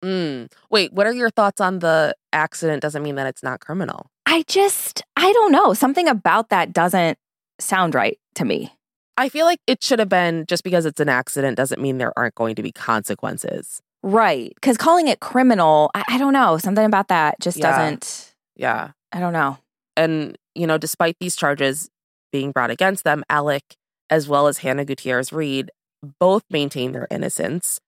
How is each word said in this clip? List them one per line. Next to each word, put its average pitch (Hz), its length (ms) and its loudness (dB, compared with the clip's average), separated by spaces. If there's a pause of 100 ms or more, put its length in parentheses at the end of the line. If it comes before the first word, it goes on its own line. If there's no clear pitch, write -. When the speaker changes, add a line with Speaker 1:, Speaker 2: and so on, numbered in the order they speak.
Speaker 1:
Mm. 160 460 -6 (180)
Wait, 202 240 0
what 202 140 2
are 233 60 -2
your 247 180 0
thoughts 202 280 0
on 190 200 0
the 160 340 2 (180)
accident 156 520 -2
doesn't 151 180 -4
mean 147 140 -6
that 135 100 -4
it's - 160 -10
not 127 200 -8
criminal? - 500 -8 (160)
Speaker 2:
I 320 200 2
just, - 540 0 (140)
I 359 180 4
don't 427 180 6
know. 294 220 6
Something 277 340 0
about 214 420 2
that 175 220 0
doesn't 170 460 2 (420)
sound 180 360 0
right 110 240 0 (160)
to 156 100 -4
me. 78 260 -4 (460)
Speaker 1:
I 262 120 0
feel 311 180 2
like 349 180 2
it 262 180 0
should 247 140 0
have 214 120 0
been 170 380 2
just 175 160 -4
because 175 220 0
it's 151 140 -6
an 143 100 2
accident 127 480 -2
doesn't 135 240 -2
mean 135 160 -2
there 120 180 -4
aren't 120 200 -4
going 113 200 -2
to 107 60 -8
be 107 100 -6
consequences. - 1080 -6 (220)
Speaker 2:
Right. 190 580 0
'Cause 240 160 2
calling 330 300 4
it 226 120 0
criminal, 175 760 4
I, 202 140 -4
I 247 100 0
don't 277 140 2
know. 214 260 4
Something 202 260 2
about 208 220 2
that 160 340 2
just 175 160 -4
Speaker 1:
Yeah. 156 140 0
Speaker 2:
doesn't - 640 -4 (200)
Speaker 1:
Yeah. 120 360 -4 (200)
Speaker 2:
I 175 80 -8
don't 175 140 -2
know. 139 240 -2 (380)
Speaker 1:
And, 156 420 -2 (160)
you 170 140 -4
know, 160 100 2
despite 165 420 -2
these 180 160 -6
charges 143 540 -2 (420)
being 139 200 -4
brought 123 180 -2
against 190 340 0
them, 151 260 0
Alec, 147 340 0 (480)
as 151 180 0
well 143 180 4
as - 120 0
Hannah 135 260 -4
Gutierrez 131 480 -4
Reed, 139 380 -6 (480)
both 190 320 2
maintain 143 400 -4
their - 180 -10
innocence. - 800 -6